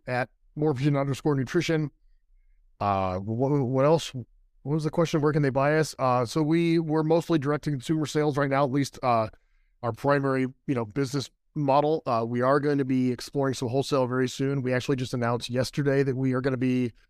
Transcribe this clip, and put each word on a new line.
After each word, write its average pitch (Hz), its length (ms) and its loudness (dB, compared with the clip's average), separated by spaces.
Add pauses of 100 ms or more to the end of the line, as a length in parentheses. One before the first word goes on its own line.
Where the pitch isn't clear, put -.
at 123 240 -4 (280)
Morphogen 147 420 2
underscore 139 360 -2
Nutrition. 151 540 0 (920)
Uh, 95 400 0
wh-, 123 480 0
what 131 180 2
else? 156 280 2 (500)
What 139 120 -4
was 156 80 -2
the 156 80 -2
question? 160 300 0
Where 151 120 2
can 151 80 2
they 139 80 2
buy 139 280 2
us? 156 200 -2
Uh, 127 260 2
so 156 200 -2
we, 165 340 2
we're 156 260 0
mostly 165 360 2
direct 147 240 -2
to 156 80 -4
consumer 151 340 -2
sales 151 320 0
right 143 120 0
now, 135 140 2
at 127 80 0
least, 139 300 -2
uh, 117 260 2 (540)
our 117 100 -2
primary, 135 540 2 (220)
you 143 80 -2
know, 117 100 -2
business 131 460 -4 (240)
model. 147 500 2
Uh, 117 220 0
we 120 140 -2
are 135 180 4
going 143 180 0
to 139 80 0
be 127 260 2
exploring 135 440 -2
some 123 140 -4
wholesale 135 360 0
very 127 240 0
soon. 139 320 -2
We 127 100 -2
actually 127 260 0
just 127 180 -4
announced 117 340 -2
yesterday 135 540 0
that 135 120 -2
we 131 180 0
are 127 80 0
gonna 131 160 -2
be 127 340 0 (180)